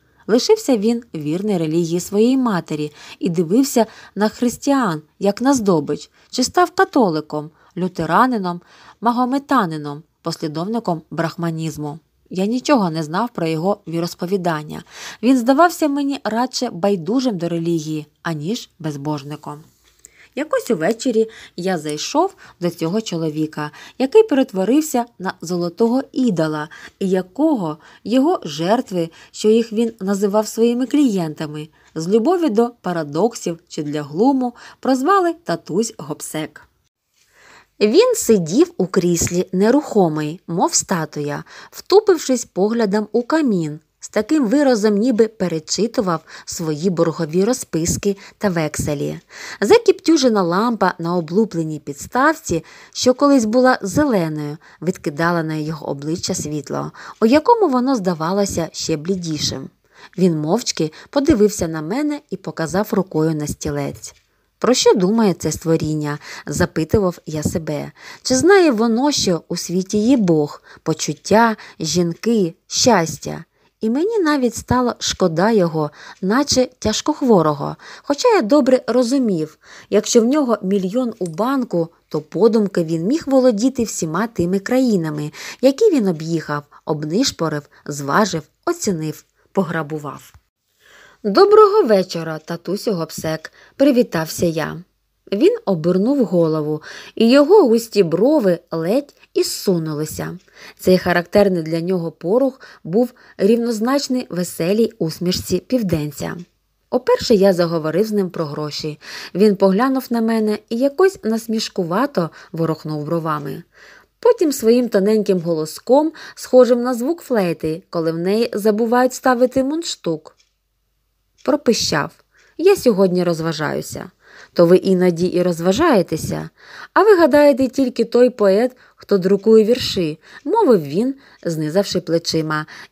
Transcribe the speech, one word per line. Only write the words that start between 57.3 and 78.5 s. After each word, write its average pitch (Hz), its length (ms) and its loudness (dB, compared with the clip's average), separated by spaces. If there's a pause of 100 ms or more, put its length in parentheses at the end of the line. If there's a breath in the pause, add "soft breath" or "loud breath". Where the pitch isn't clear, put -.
воно 254 280 0
здавалося 185 760 -2
ще - 260 -4
блідішим. 156 720 -6 (480 loud breath)
Він 175 200 2
мовчки 156 540 -2 (180 loud breath)
подивився 214 580 2
на 160 140 -6
мене 285 480 -4
і 190 80 -8
показав 160 540 -4
рукою 165 440 0
на 151 120 -6
стілець. 143 680 -8 (460)
«Про 233 140 2
що 453 200 4
думає 208 400 2
це 160 180 -6
створіння?» – 156 680 -2 (260 loud breath)
запитував 170 800 0
я 156 180 -6
себе. 151 480 -6 (320 loud breath)
«Чи 254 120 0
знає 339 360 6
воно, 233 400 2
що 185 360 0
у 180 100 -6
світі 185 400 -4
є 233 200 4
Бог, 160 440 2 (220 loud breath)
почуття, 202 720 0 (240 loud breath)
жінки, 170 720 -2 (140)
щастя?» 165 760 0 (380)
І 220 80 -2
мені 359 300 0
навіть 294 360 0
стало 247 440 0
шкода 185 520 0
його, 160 400 0 (300 loud breath)
наче 254 480 0 (100)
тяжкохворого, 170 960 0 (280 loud breath)
хоча 285 240 0
я 427 140 4
добре 254 460 4